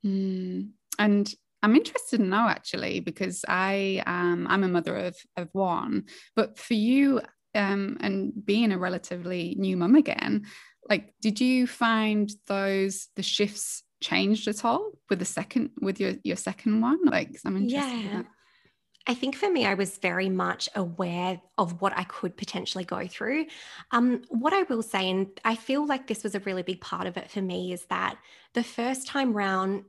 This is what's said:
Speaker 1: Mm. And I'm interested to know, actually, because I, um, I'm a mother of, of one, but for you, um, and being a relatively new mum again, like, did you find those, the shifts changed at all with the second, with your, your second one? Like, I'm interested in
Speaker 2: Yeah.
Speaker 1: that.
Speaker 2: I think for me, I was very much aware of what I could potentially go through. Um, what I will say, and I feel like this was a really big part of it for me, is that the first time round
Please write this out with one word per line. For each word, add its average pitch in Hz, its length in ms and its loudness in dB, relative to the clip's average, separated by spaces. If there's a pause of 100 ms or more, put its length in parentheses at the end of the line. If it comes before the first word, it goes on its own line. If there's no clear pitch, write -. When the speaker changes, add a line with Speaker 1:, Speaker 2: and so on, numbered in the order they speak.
Speaker 1:
Mm. 190 640 -2 (280)
And 202 360 4 (280)
I'm 214 120 6
interested - 440 2
to 208 40 4
know, 196 260 4
actually, - 520 -2
because 185 480 -6
I, 190 580 0
um, 175 420 0
I'm 196 140 4
a 190 60 2
mother 170 280 0
of, 180 200 -4 (200)
of 175 160 -8
one, 190 520 0 (320)
but - 200 0
for - 180 -2
you, 254 460 4 (340)
um, 196 460 0
and 196 320 -2 (120)
being 220 260 4
a 185 80 0
relatively 180 800 -4
new 190 180 0
mum 180 200 8
again, 208 500 4 (420)
like, 208 320 0
did 214 200 0
you 254 260 4
find 214 640 2 (160)
those, 196 720 0
the 196 80 -6
shifts - 580 -2 (180)
changed 196 460 0
at 214 180 -4
all 330 280 0 (180)
with 190 80 0
the 180 60 -4
second, - 460 -2 (100)
with 190 180 -2
your, 190 240 -2
your 180 140 -2
second 214 440 0
one? 269 240 2
Like, - 400 2
I'm 190 120 -2
interested 254 360 0
in 233 120 -4
Speaker 2:
Yeah. 196 140 -4
Speaker 1:
that. - 80 -6 (840)
Speaker 2:
I 247 60 2
think 269 220 -2
for 415 140 0
me, 285 140 4
I 196 80 4
was 190 240 -2
very 185 320 0
much 180 460 0
aware 180 680 -2 (160)
of 170 240 -2
what 190 160 0
I 180 80 -2
could - 320 -6
potentially - 480 -6
go 180 220 -6
through. 269 400 -4 (440)
Um, 247 380 4
what 254 240 0
I 381 120 4
will 226 180 -2
say, 190 260 0
and 190 200 2 (180)
I 226 80 2
feel 269 320 -2
like 269 200 -2
this - 160 -4
was 202 120 -4
a 196 60 -2
really 185 220 -4
big 185 200 -6
part 185 240 -6
of 175 100 -6
it - 140 -10
for 208 100 -4
me, 180 320 -2
is 175 140 -10
that 185 320 -2 (340)
the 240 100 0
first 254 440 -4
time 269 260 0
round 196 560 0